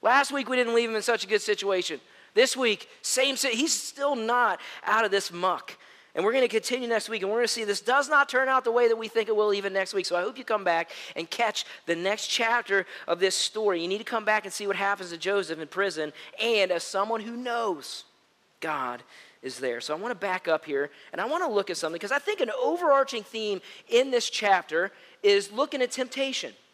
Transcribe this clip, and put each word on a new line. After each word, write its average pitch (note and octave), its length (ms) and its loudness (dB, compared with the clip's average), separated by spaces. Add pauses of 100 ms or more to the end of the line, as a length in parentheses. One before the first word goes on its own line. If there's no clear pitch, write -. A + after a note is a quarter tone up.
Last C4 300 4
week, C4+ 180 -2
we B3+ 80 2
didn't A#3 180 2
leave A#3 140 4
him A3 80 -2
in G#3 40 -2
such A3 220 0
a G3 40 -12
good G#3 140 2
situation. F#3+ 600 -2 (320)
This B3+ 240 4
week, A3+ 320 0 (120)
same C4 360 0
si-, B3 180 0
he's C#4+ 180 0
still C#4 440 -2
not A3+ 420 2 (240)
out A3 220 2
of G3 60 0
this G3 200 0
muck. F3 460 -2 (360)
And E3+ 120 0
we're A3 80 2
gonna B3+ 160 4
continue A#3+ 400 -2
next A3+ 180 0
week, G#3+ 140 -4
and G3 100 -2
we're A3 60 0
gonna A#3 100 2
see A3+ 160 -2
this G3+ 160 -2
does C4+ 300 2
not C#4+ 180 6
turn C4 220 2
out C4 160 2
the A#3 60 2
way A#3+ 180 6
that A3+ 80 4
we A3+ 100 -8
think G#3+ 220 0
it A3 60 2
will G#3 180 4
even G3 180 -2
next F#3+ 220 -2
week. F#3+ 120 0
So F3 120 0
I F3 40 2
hope G#3+ 160 -4
you C4 60 -14
come G#3 220 -2
back E3+ 260 0 (240)
and E3 140 -6
catch - 360 -2 (200)
the E3+ 100 0
next F#3+ 320 -2
chapter A3+ 580 0 (220)
of E3+ 140 2
this F#3+ 140 2
story. G3+ 460 0
You E3+ 60 -4
need G3 120 -2
to A3+ 40 -10
come A3 220 -4
back G#3+ 180 2
and G3 100 -10
see G#3 140 -6
what G3 80 0
happens G3 360 -2
to E3+ 60 -10
Joseph E3 420 -2
in D#3 100 -10
prison D#3+ 420 -2 (260)
and G#3+ 320 2
as F3 140 0
someone G#3+ 380 -2
who A#3 160 -10
knows A#3 680 -4 (560)
God C3 440 -4 (380)
is C3 180 -10
there. B2 220 -2
So D3+ 120 -4
I D#3 40 -4
wanna A3+ 180 -6
back F#3 340 -4
up D#3 160 0
here, C#3+ 260 -2 (220)
and E3+ 80 -4
I G3+ 40 -2
wanna D#4+ 240 -2
look G3+ 200 0
at E3+ 80 -4
something, E3 220 -4
'cause G3+ 120 -6
I C#4 80 2
think G4+ 220 -4
an A#3 100 0
overarching C#4+ 720 2
theme G#3 380 -4 (260)
in C4 240 4
this A#3+ 180 0
chapter F#3 640 2 (320)
is G3+ 280 6
looking C#4 300 0
at B3 100 0
temptation. B3+ 640 -4 (180)